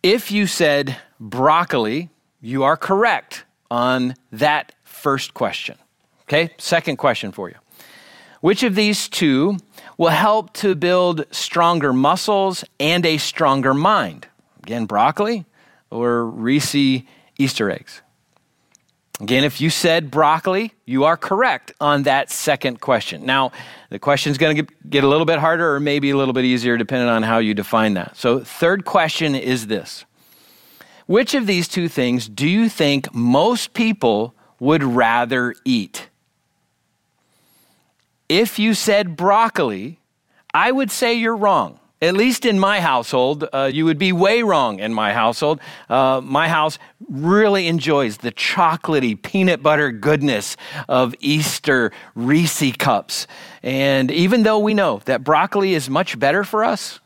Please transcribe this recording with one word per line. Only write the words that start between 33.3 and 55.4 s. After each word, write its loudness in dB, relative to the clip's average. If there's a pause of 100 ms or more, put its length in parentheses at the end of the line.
people 0 (240)
would 2
rather 0 (100)
eat? -2 (2250)
If 0
you 2
said 0
broccoli, 0 (540)
I 2
would -2
say 0
you're -2
wrong. 0 (220)
At 0
least 0
in 2
my 2
household, 0
uh, 0
you 0
would 2
be 2
way 2
wrong 0
in -4
my 0
household. 0 (280)
Uh, 2
my 0
house 0 (300)
really 2
enjoys 0
the -6
chocolatey 0
peanut 0
butter 2
goodness -2 (320)
of 2
Easter 0 (240)
Reese 0
cups. -2 (340)
And 0
even 2
though 4
we 0
know 0
that -2
broccoli 2